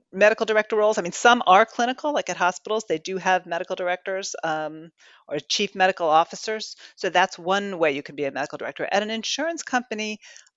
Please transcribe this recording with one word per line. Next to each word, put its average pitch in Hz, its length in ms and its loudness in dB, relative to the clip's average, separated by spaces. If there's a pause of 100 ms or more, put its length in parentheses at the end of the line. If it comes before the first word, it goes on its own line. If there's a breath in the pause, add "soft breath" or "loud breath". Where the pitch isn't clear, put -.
(140)
medical 214 320 4
director 214 320 0
roles. 214 200 4
I 214 40 0
mean, 175 100 -6
some 240 340 4
are 190 200 8
clinical, 247 480 -2
like - 160 -2
at 175 80 -6
hospitals, 202 500 -2
they 160 100 0
do 185 200 -8
have 185 280 2
medical 180 300 -6
directors, 185 680 -6
um, 156 500 -6 (360 soft breath)
or 147 120 -6
chief - 360 -4
medical 185 320 2
officers. 180 720 0 (180 loud breath)
So 196 140 -2
that's 180 280 2
one 190 400 -2
way 160 140 4
you 139 120 -4
can 151 120 -16
be 143 80 -6
a 135 80 -4
medical 143 260 -6
director. 143 320 -8
At 208 140 0
an 214 60 -6
insurance 285 540 -6
company, 214 580 -6 (360 loud breath)